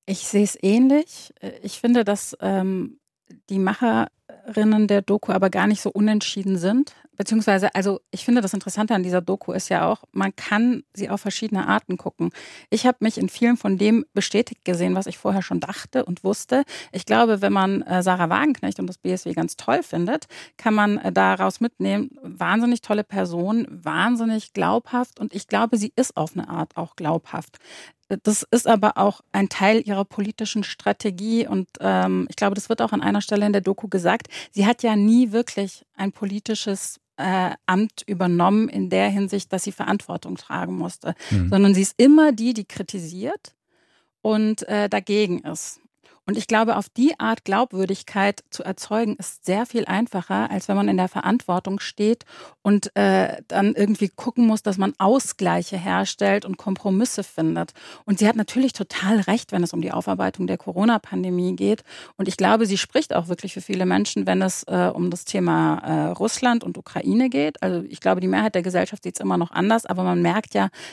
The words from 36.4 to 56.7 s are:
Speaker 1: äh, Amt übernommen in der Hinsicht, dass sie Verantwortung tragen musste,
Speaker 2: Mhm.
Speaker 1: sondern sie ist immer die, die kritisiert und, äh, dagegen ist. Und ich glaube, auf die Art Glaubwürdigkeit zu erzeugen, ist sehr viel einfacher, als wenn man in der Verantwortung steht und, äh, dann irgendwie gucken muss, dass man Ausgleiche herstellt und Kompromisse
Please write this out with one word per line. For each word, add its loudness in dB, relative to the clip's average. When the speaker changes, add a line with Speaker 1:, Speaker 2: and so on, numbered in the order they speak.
Speaker 1:
äh, 2
Amt 2
übernommen 2
in -4
der 2
Hinsicht, -2
dass -4
sie -8
Verantwortung -6
tragen -8
musste, -8
Speaker 2:
Mhm. 2
Speaker 1:
sondern 6
sie 4
ist -2
immer 8
die, -2
die -4
kritisiert -10
und, 0
äh, 0
dagegen 0
ist. -12
Und -2
ich -8
glaube, 2
auf -4
die 2
Art -2
Glaubwürdigkeit -2
zu -12
erzeugen, -4
ist -14
sehr 0
viel -2
einfacher, -2
als -6
wenn 0
man 2
in 2
der 2
Verantwortung -2
steht -2
und, 2
äh, 2
dann 0
irgendwie 2
gucken 0
muss, 2
dass -2
man 0
Ausgleiche 0
herstellt 0
und -8
Kompromisse -2